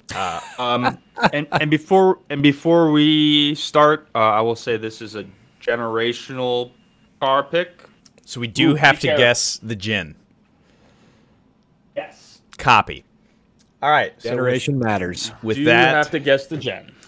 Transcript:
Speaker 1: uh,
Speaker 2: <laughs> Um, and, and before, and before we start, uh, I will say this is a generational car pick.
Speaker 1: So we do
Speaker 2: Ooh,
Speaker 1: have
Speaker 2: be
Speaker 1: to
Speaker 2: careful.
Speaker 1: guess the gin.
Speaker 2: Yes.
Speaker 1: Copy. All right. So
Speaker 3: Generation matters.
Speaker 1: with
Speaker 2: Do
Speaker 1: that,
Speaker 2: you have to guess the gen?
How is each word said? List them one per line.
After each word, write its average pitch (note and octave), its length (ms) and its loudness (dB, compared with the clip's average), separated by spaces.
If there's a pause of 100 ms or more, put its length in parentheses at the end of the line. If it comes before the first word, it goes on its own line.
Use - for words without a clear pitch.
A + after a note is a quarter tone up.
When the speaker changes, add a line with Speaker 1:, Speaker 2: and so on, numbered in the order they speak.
(160)
Speaker 1:
uh, F2+ 320 -6
Speaker 2:
<laughs> - 100 -18
Um, B2 400 -2 (340)
and, D3 200 -4
and D3+ 180 0
before, F#3+ 480 2 (100)
and C#3+ 140 -6
before D#3+ 500 4
we D3+ 640 2
start, D3+ 580 2
uh, A#2+ 40 -2
I A2 220 2
will A2+ 160 0
say A#2 200 -6
this A2 260 -10
is G#2+ 140 -14
a G2 80 -10 (360)
generational B2 1080 -4 (500)
car C3+ 220 2
pick. F3 400 -4 (420)
Speaker 1:
So - 160 -14
we A#2+ 60 -6
do B2+ 240 2
Speaker 2:
Ooh, C#3+ 60 4
Speaker 1:
have C#3+ 200 6
Speaker 2:
be - 40 -12
Speaker 1:
to - 80 -2
Speaker 2:
careful. C#3+ 160 4
Speaker 1:
guess - 380 0
the A2 120 -8
gin. F#2+ 400 -6 (1800)
Speaker 2:
Yes. - 440 -16 (180)
Speaker 1:
Copy. G2+ 460 2 (800)
All C#3 80 0
right. C3 280 0
So A2+ 120 -10
Speaker 3:
Generation B2+ 480 -2
matters. G2 540 -4 (100)
Speaker 1:
with A2 140 -4
Speaker 2:
Do C#3+ 80 -6
Speaker 1:
that, B2 260 4
Speaker 2:
you D3 60 0
have D3+ 140 -2
to E3 80 -6
guess C#3 280 0
the D#3+ 100 -10
gen? A#2 360 -10 (160)